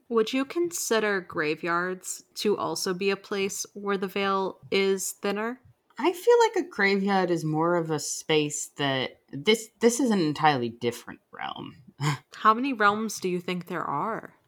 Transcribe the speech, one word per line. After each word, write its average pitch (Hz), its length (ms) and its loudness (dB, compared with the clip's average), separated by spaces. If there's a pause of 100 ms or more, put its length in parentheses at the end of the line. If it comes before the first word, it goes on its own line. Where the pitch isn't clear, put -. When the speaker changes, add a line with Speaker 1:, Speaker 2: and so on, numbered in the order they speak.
Speaker 1:
Would 220 240 2
you 262 120 0
consider 226 760 -2
graveyards 175 1040 -4 (120)
to 208 220 2
also 160 360 -2
be 196 160 0
a 196 60 0
place 196 480 -4 (100)
where 202 220 -4
the 190 120 -2
veil 196 500 -2 (140)
is 196 400 2
thinner? 214 480 -4 (400)
Speaker 2:
I 320 120 2
feel 480 280 4
like 453 160 4 (100)
a - 20 -16
graveyard 196 640 2
is 160 140 0
more 160 320 2
of 165 160 0
a 147 80 -2
space - 680 0 (120)
that, 135 420 -2 (100)
this, 208 380 0 (100)
this 233 220 4
is 254 100 2
an 202 100 4
entirely 147 480 2
different - 520 -6 (100)
realm. - 460 -12 (240)
<laughs> 143 340 -4
Speaker 1:
How 220 200 4
many 262 180 -2
realms 214 480 0
do 185 80 -2
you 180 120 0
think 180 280 -6
there 175 160 -6
are? 180 500 -6 (140)